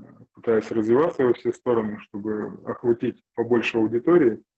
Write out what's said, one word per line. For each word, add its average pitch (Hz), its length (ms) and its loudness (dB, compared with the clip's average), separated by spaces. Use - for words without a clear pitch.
пытаюсь 110 380 -2
развиваться 120 540 2
во 120 80 4
все - 200 -6
стороны, 110 480 -2
чтобы 104 640 -8
охватить - 580 -4
побольше 117 420 0
аудитории 117 680 2